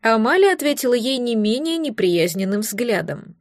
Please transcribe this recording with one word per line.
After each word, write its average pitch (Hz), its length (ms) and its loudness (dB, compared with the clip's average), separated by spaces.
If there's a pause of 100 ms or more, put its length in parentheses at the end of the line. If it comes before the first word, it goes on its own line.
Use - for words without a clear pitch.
Амалия 269 520 4
ответила 285 400 0
ей 247 240 0
не 240 180 -2
менее 254 420 0
неприязненным 190 840 0
взглядом. 208 800 -6